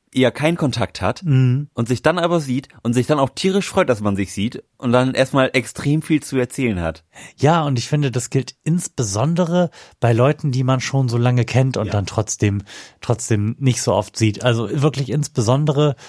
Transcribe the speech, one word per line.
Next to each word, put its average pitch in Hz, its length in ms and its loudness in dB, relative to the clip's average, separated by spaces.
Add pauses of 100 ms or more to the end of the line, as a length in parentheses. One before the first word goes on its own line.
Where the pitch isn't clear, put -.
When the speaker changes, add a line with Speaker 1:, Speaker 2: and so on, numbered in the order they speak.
(140)
Speaker 1:
eher 123 160 4
keinen 160 280 -2
Kontakt 123 420 -2
hat - 220 -2
Speaker 2:
Mhm. 131 500 2
Speaker 1:
und 117 160 -4
sich 123 140 -2
dann 165 160 2
aber 170 200 2
sieht 135 300 -4 (140)
und 117 100 0
sich 123 140 2
dann 151 120 2
auch 135 160 2
tierisch 190 320 0
freut, - 220 0
dass 107 140 0
man 101 120 0
sich 95 200 -4
sieht 107 280 -4 (140)
und 123 160 -2
dann 127 220 2
erstmal 131 400 2
extrem 143 480 -2
viel 156 200 0
zu - 140 -6
erzählen 120 460 -2
hat. 82 200 -6 (360)
Speaker 2:
Ja, 160 240 4
und 139 160 0
ich 117 100 -6
finde, 147 220 0
das 120 180 -4
gilt - 340 -2
insbesondere 165 1080 0 (300)
bei 120 120 4
Leuten, 135 400 2
die 127 120 0
man 127 160 2
schon 135 280 0
so 117 80 -2
lange 120 300 2
kennt 131 320 0
und 104 80 -2
Speaker 1:
Ja. 98 60 -6
Speaker 2:
dann 104 120 0
trotzdem, 101 560 -2 (400)
trotzdem 110 580 -2
nicht 131 220 0
so 104 140 0
oft - 240 -4
sieht. 110 260 0
Also 117 240 0 (140)
wirklich 139 260 0
insbesondere 143 880 0 (120)